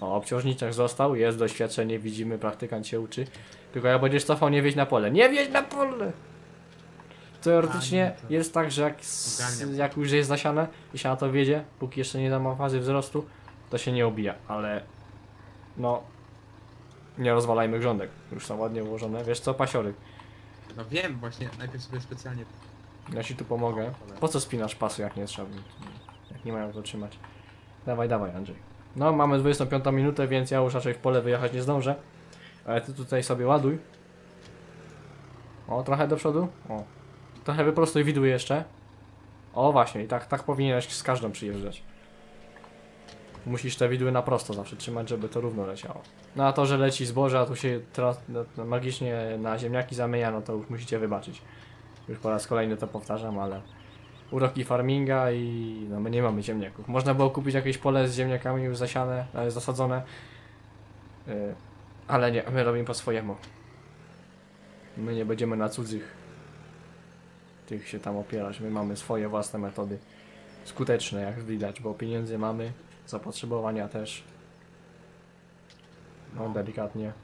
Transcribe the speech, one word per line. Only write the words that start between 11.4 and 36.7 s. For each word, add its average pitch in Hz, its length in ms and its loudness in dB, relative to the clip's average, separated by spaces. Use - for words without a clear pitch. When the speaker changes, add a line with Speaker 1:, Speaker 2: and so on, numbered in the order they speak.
Speaker 1:
póki 131 200 -4
jeszcze 131 200 -2
nie 135 200 2
ma 131 160 -2
fazy 131 240 0
wzrostu, 135 460 0
to 123 80 0
się 127 140 -2
nie 120 160 4
obija, 107 280 0
ale 107 340 -2
no, - 240 0
nie 123 160 4
rozwalajmy 117 460 4
grządek. 107 300 0
Już 92 140 -10
są 104 120 -6
ładnie 113 260 -2
ułożone. 110 400 -4
Wiesz 117 160 0
co, 131 140 -2
pasiory? 120 400 0
Speaker 2:
No 113 80 -10
wiem, 156 340 -2
właśnie, 120 300 -8
najpierw 127 240 -10
sobie 127 180 -8
specjalnie 123 440 -10
Speaker 1:
Ja 113 100 -4
ci 123 120 -8
tu 117 100 -8
pomogę. 117 420 0
Speaker 2:
O, 131 120 -8
cholera. - 200 -16
Speaker 1:
Po 156 80 2
co 143 120 0
spinasz 113 360 -4
pasy, 107 260 -2
jak 101 140 -4
nie 101 100 -6
trzeba? 101 220 -8
Jak - 140 -14
nie 117 80 -6
mają 107 200 -4
to 107 80 -8
trzymać? 104 380 -10
Dawaj, 120 240 0
dawaj, 101 260 0
Andrzej. 98 200 -8
No, 147 180 4
mamy 147 260 6
dwudziestą 139 280 4
piątą 135 240 2
minutę, 139 360 4
więc 131 240 2
ja 135 80 4
już 127 140 4
raczej 123 200 0
w 120 40 -6
pole 127 240 4
wyjechać 120 320 2
nie 127 80 -2
zdążę. 139 340 2
Ale 117 160 2
ty 135 120 -8
tutaj 131 300 0
sobie 123 240 2
ładuj. 147 300 6
O, 120 160 0
trochę 143 240 2
do 151 80 2
przodu. 156 320 2
O. 107 140 -6